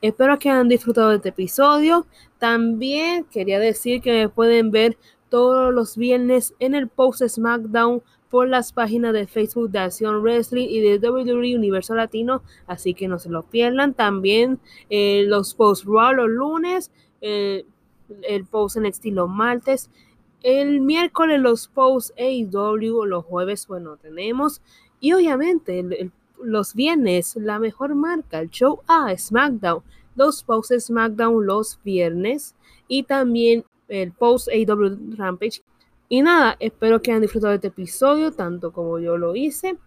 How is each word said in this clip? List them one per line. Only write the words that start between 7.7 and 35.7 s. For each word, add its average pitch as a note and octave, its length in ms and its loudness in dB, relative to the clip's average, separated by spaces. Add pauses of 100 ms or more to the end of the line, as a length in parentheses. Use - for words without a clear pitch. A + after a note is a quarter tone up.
por B3 180 2
las B3+ 260 0
páginas A#3 400 0
de G#3 140 -2
Facebook A3 420 -2
de G3 80 -4
Acción G#3+ 460 -2
Wrestling A#3 440 0
y A3 140 -2
de G#3 160 4
W A#3+ 260 0
W A#3+ 280 0
E B3 40 0
Universo G3+ 380 -2
Latino, A3+ 480 -2 (240)
así F3+ 300 -6
que F#3+ 120 -6
no F3+ 120 -4
se F3 100 -16
lo E3 140 -6
pierdan. B3 500 0
También, G#3+ 680 0 (300)
eh, G3+ 380 2
los G3+ 260 0
post G3+ 320 2
Raw A3 280 4
los B3 160 2
lunes, D#4+ 640 -4 (300)
eh, G3+ 420 -4 (600)
el G3+ 220 -4
post G#3 320 -2
N G#3+ 100 0
X F#3+ 140 -6
T A3 100 -6
los F3+ 180 -2
martes, A#3+ 640 -2 (500)
el C#4 400 2
miércoles D#4+ 600 2
los A#3+ 260 0
posts C4 500 0
A A#3+ 60 -6
E B3+ 240 -2
W, G#3+ 580 -2
los F3+ 180 -4
jueves, F3+ 440 -6
bueno, E3+ 300 -12
tenemos, A3 680 -6 (360)
y D4+ 140 2
obviamente D#4+ 680 0
el, F3+ 140 -6
el, F3+ 180 -8 (300)
los G#3+ 320 -4
viernes, A#3 640 0
la G#3+ 240 -6
mejor A3+ 340 -4
marca, D#4 460 -4
el E3 100 -8
show - 380 0
A, C#4+ 280 2
SmackDown, G#3 680 -2 (320)
los C#4 280 2
posts A3+ 420 -2
SmackDown A3+ 600 0
los G#3 380 -2
viernes, F#3 720 -2 (320)
y C4 160 -2
también A#3 600 2 (260)
el F#3+ 220 -6
post A#3+ 360 2
A A#3 60 -4
E A3 120 2
W G#3 500 -2
Rampage. G3+ 460 -6 (480)